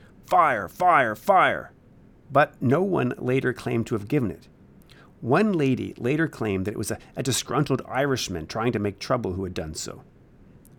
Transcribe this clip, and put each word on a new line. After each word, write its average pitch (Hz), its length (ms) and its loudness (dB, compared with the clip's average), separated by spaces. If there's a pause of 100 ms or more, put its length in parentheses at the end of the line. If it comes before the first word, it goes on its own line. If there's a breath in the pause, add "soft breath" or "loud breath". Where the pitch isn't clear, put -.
(240 loud breath)
"Fire, 139 440 2
fire, 147 460 4
fire!" 139 580 2 (600)
But 147 300 4
no 143 200 4
one 147 360 0
later 127 340 0
claimed 117 360 -2
to 120 60 -2
have 104 140 -6
given 131 220 0
it. - 180 -14 (720 loud breath)
One 208 320 2
lady 131 460 0
later 156 300 0
claimed 98 360 -2
that 104 100 -4
it - 40 -8
was 113 140 -4
a, 104 60 -6 (180 loud breath)
a 127 80 -6
disgruntled 131 640 -2
Irishman 117 580 -2
trying 113 240 -2
to 113 80 -2
make 104 220 -4
trouble 113 320 -2
who 95 100 -4
had 90 120 -6
done 80 200 -6
so. - 300 -12 (760)